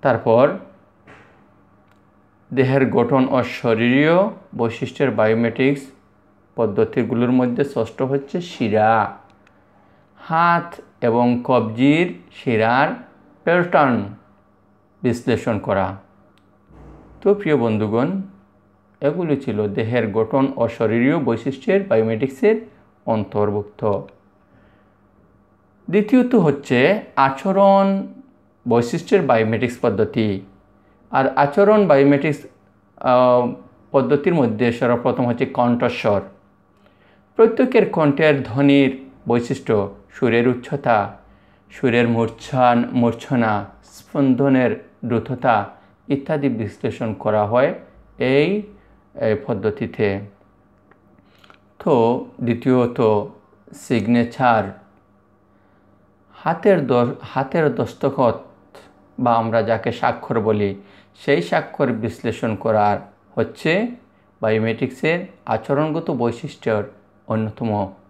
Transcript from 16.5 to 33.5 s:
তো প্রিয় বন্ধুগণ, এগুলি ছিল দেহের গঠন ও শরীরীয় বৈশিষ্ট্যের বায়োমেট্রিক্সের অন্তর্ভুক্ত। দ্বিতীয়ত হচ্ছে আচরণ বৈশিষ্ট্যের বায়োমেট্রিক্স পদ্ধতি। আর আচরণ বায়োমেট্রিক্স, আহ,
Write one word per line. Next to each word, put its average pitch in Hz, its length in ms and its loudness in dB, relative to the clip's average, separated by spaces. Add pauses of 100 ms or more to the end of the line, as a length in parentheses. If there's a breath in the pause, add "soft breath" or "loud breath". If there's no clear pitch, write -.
তো 202 120 4
প্রিয় 175 240 0
বন্ধুগণ, 117 640 0 (800)
এগুলি 151 400 -2
ছিল 107 260 -4
দেহের 110 440 -2
গঠন 135 440 0
ও - 120 -2
শরীরীয় 120 520 0
বৈশিষ্ট্যের 135 640 -2
বায়োমেট্রিক্সের 135 840 0 (400 loud breath)
অন্তর্ভুক্ত। 104 960 -2 (1900 soft breath)
দ্বিতীয়ত 240 460 2
হচ্ছে 156 680 2 (140)
আচরণ 196 920 2 (600)
বৈশিষ্ট্যের 165 540 2
বায়োমেট্রিক্স 117 600 0
পদ্ধতি। 104 600 -2 (680 soft breath)
আর - 260 0
আচরণ 202 500 4
বায়োমেট্রিক্স, 143 580 4 (560)
আহ, 123 500 4 (400)